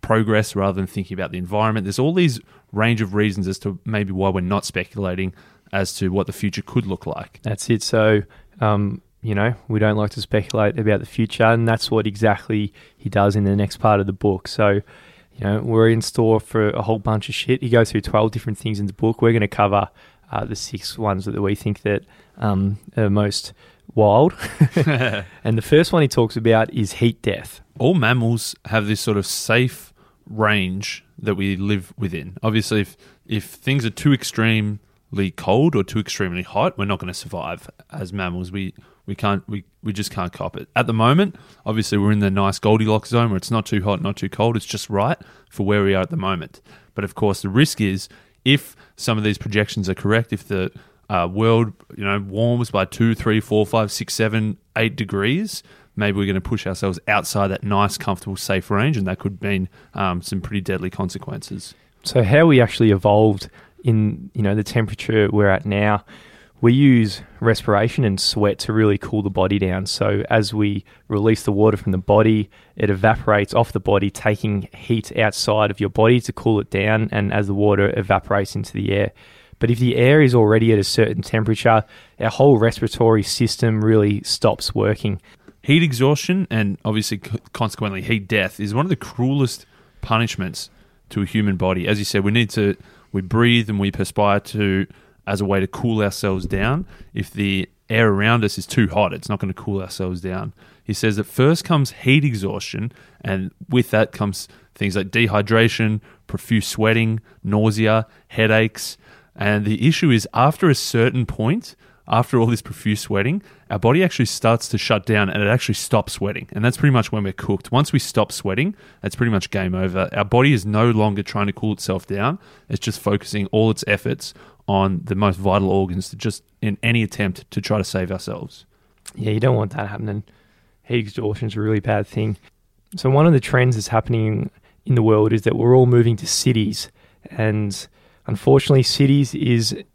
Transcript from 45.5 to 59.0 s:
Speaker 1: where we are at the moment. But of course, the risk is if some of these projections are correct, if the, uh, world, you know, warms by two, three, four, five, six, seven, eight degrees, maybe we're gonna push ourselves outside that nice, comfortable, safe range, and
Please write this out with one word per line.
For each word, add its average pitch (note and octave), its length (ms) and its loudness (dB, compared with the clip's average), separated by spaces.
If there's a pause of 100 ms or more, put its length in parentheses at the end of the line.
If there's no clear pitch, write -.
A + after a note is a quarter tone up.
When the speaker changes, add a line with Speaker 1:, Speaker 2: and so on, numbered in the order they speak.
Speaker 1:
where G#2 180 2
we G2 120 2
are F#2+ 60 0
at F2+ 100 -4
the E2 60 -6
moment. F#2+ 440 -6 (340)
But G2+ 80 -6
of G2 120 -8
course, G2+ 260 -2
the G2 80 -6
risk A#2+ 320 2
is F#2+ 260 -2 (380)
if C#3 300 0 (200)
some A2+ 220 -2
of G#2+ 60 -2
these G#2+ 140 0
projections G#2 520 -2
are F#2 60 -2
correct, A2+ 360 0
if - 160 -8
the, F#2 240 -4 (380)
uh, F2 180 0
world, A2+ 460 2 (240)
you G2+ 80 -8
know, G2+ 140 0
warms A2+ 520 -2
by F#2+ 140 2
two, A2+ 280 0
three, A2 280 0
four, G#2+ 240 2
five, G#2+ 260 -2
six, - 220 -8
seven, G#2+ 440 -2 (200)
eight A2+ 180 0
degrees, A2 680 -4 (360)
maybe G#2 200 0
we're G2+ 80 0
gonna F#2+ 140 0
push - 260 -6
ourselves F#2 340 -4 (100)
outside G2 380 0
that F#2+ 160 -4
nice, G2+ 340 0
comfortable, F#2+ 400 -6
safe F#2+ 340 -4
range, B2 240 0
and G2 100 -2